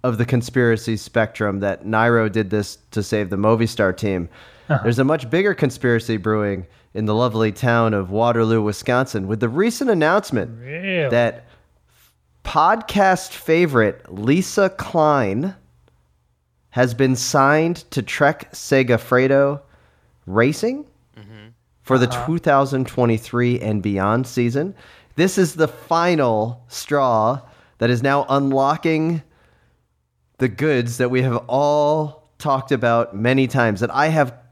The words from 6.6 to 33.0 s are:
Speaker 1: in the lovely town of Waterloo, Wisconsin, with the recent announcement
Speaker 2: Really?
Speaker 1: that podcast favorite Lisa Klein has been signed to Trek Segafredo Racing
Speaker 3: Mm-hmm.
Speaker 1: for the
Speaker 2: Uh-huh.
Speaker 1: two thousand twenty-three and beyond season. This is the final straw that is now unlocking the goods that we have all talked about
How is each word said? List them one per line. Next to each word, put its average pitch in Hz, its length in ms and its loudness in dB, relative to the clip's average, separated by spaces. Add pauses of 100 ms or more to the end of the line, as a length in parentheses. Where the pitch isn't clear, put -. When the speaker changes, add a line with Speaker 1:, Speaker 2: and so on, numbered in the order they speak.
Speaker 1:
in 110 120 -4
the 107 100 0
lovely 113 360 0
town 117 420 2
of 98 160 -2
Waterloo, 113 520 2
Wisconsin, 107 680 -2
with 107 140 -4
the 117 80 0
recent 226 400 -2
announcement 156 720 0
Speaker 2:
Really? 165 480 -4
Speaker 1:
that 120 360 0 (1000)
podcast 190 880 2
favorite 147 840 0
Lisa 160 560 0
Klein 151 880 0 (1160)
has 123 220 0
been 131 220 2
signed 151 640 2 (140)
to 139 100 -4
Trek - 520 -2
Segafredo 135 1080 2 (640)
Racing 160 600 0 (320)
Speaker 3:
Mm-hmm. 107 300 -20 (340)
Speaker 1:
for 131 160 0
the 123 100 4
Speaker 2:
Uh-huh. 120 180 -6
Speaker 1:
two 156 140 -4
thousand 139 480 0
twenty-three 120 720 0
and 104 240 -4
beyond 104 440 0
season. 127 460 -2 (420)
This 185 220 0
is 180 180 0
the 156 120 2
final 131 1000 -2
straw 127 720 0 (380)
that 117 100 2
is 120 140 0
now 139 260 2
unlocking 147 920 0 (1160)
the 131 100 0
goods 120 500 -2
that 123 140 0
we 127 120 2
have 123 140 0 (100)
all 147 880 0
talked 135 340 -2
about 117 440 0